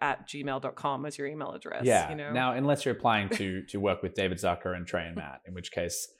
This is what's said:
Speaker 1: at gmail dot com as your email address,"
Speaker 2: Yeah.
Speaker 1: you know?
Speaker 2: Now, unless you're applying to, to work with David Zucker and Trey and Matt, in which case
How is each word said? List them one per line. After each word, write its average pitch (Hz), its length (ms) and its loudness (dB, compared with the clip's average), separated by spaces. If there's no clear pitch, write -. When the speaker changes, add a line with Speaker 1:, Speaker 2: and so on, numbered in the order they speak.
Speaker 1:
at - 260 0
gmail 139 360 -4
dot - 120 -4
com 139 300 -2
as 151 140 -8
your 143 80 -4
email 147 260 -6
address," - 320 -6
Speaker 2:
Yeah. 98 240 6
Speaker 1:
you 110 80 -4
know? 147 160 -6
Speaker 2:
Now, 127 200 2
unless 139 340 2
you're 123 80 2
applying 107 360 4
to, 98 360 0
to - 120 -6
work 98 240 4
with 90 120 -4
David 92 240 2
Zucker 90 360 0
and 87 120 -6
Trey 85 200 -2
and 85 100 -8
Matt, 69 300 -10
in 92 60 -12
which 90 180 -8
case - 380 -4